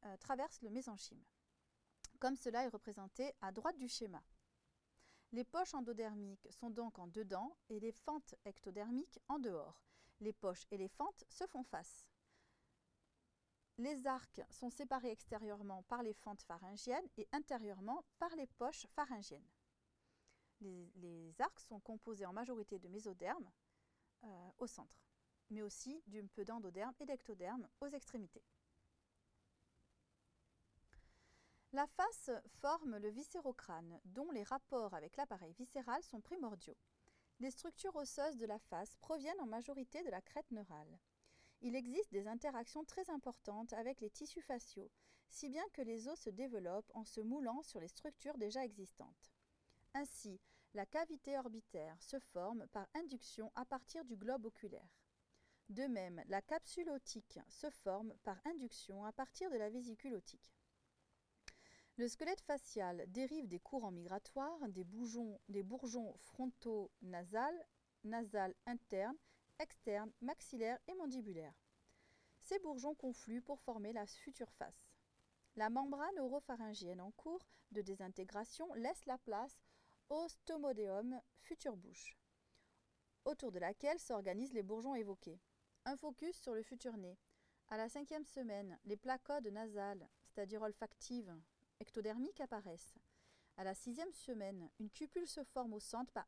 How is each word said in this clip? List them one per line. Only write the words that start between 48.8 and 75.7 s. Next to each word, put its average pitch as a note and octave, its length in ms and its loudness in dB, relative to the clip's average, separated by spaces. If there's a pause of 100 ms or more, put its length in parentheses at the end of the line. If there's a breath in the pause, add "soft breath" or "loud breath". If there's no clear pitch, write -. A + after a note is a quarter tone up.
Ainsi, A#3 460 -2 (340 loud breath)
la G3+ 120 2
cavité D4+ 520 2
orbitaire G#3 640 -4
se - 160 -2
forme G#3 500 0
par G3 260 -2
induction C4+ 600 -4
à B3+ 100 0
partir C#4 400 -4
du A#3+ 120 -4
globe A3+ 300 2
oculaire. - 520 -8 (720 soft breath)
De A#3 180 2
même, F#3 400 0
la G3 160 4
capsule D#4+ 480 0
otique - 480 -4 (100)
se - 220 -2
forme G3+ 420 0 (120)
par F#3+ 200 -2
induction A#3+ 600 -2
à G#3+ 80 -2
partir E4 380 0
de C4 60 4
la G#3+ 140 4
vésicule A#3+ 440 -2
otique. - 420 -8 (1400 loud breath)
Le A#3+ 120 6
squelette E4+ 320 2
facial F#3+ 680 2
dérive C4 380 2
des F3 120 0
courants A3+ 320 2
migratoires, G#3+ 800 0
des F#3 160 0
bourgeons, A3 540 0 (120)
des G3 120 4
bourgeons A3+ 540 0
fronto-nasal, A3 1500 2 (380)
nasal G#3+ 500 4 (100)
interne, A#3 540 2 (400 loud breath)
externe, A3 520 0 (120)
maxillaire B3 640 2
et F4+ 80 -2
mandibulaire. G#3 580 -2 (840 loud breath)
Ces G4 220 4
bourgeons D4 340 2
confluent B3 480 0
pour C#4 180 -2
former A3 320 0
la G#3 140 0
future - 460 -6
face. - 360 -6 (680)
La G#3+ 120 6
membrane C#4 520 4